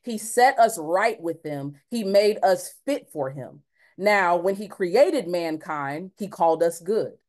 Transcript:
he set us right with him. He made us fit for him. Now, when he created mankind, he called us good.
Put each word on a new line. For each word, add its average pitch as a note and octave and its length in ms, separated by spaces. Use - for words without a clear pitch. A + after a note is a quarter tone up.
he A3+ 160
set B3 400
us A3 220
right F3+ 420
with E3 220
him. C#3+ 320
He A#3 140
made G3+ 380
us F#3 320
fit - 260
for C#3 180
him. C#3+ 320
Now, F#3+ 380
when F#3 200
he G3+ 120
created G#3+ 600
mankind, D#3+ 880
he G3+ 100
called E3 360
us E3 160
good. F3 500